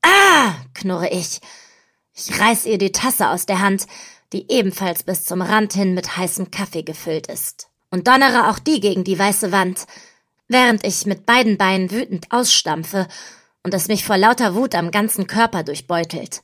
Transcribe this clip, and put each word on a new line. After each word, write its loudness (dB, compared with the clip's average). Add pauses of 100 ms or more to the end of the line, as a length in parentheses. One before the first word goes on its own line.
„Ah“, 6 (180)
knurre -4
ich. -6 (720)
Ich -6
reiß 2
ihr 0
die 0
Tasse 0
aus -2
der 0
Hand, 0 (460)
die -8
ebenfalls -2
bis -6
zum -4
Rand 0
hin 2
mit -6
heißem -6
Kaffee -8
gefüllt -8
ist, -12 (220)
und -2
donnere 6
auch -2
die 0
gegen 0
die -2
weiße 0
Wand, 0 (640)
während 4
ich -2
mit -4
beiden 4
Beinen 0
wütend -6
ausstampfe -2 (560)
und -4
es -2
mich -2
vor 0
lauter 4
Wut -2
am -2
ganzen -2
Körper 0
durchbeutelt. -6